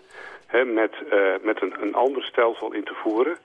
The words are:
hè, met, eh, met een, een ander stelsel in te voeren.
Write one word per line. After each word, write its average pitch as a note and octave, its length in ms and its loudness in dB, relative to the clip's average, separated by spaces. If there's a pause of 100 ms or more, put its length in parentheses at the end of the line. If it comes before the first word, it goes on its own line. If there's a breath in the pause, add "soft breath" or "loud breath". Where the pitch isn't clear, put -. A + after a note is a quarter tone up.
(480 loud breath)
hè, B2+ 180 2
met, A2 280 2 (160)
eh, G#2 100 4 (220)
met G#2+ 200 -2
een, F#2 200 -2
een G#2 140 -4
ander B2+ 280 2
stelsel A#2 500 0
in G#2 100 -4
te - 100 -10
voeren. A#2+ 520 0